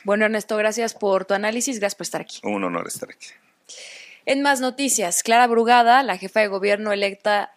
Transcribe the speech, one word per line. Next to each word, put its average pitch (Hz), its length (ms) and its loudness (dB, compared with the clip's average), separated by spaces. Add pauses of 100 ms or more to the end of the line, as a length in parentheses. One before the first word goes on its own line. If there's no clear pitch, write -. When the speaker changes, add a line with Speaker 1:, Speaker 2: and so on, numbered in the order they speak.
Speaker 1:
Bueno, 202 220 2
Ernesto, 214 300 -4
gracias 220 380 -2
por 190 300 0
tu 196 100 -4
análisis, 220 460 -4
gracias 202 160 -4
por 175 80 -10
estar 160 160 -8
aquí. - 240 -16
Speaker 2:
Un 104 180 -4
honor 85 240 -4
estar - 240 -12
aquí. - 180 -20 (1000)
Speaker 1:
En 277 160 0
más 277 180 2
noticias, 254 640 -2
Clara 233 240 6
Brugada, 233 560 6
la 190 120 -4
jefa 190 220 -6
de 214 80 4
gobierno 202 460 -2
electa 202 640 -2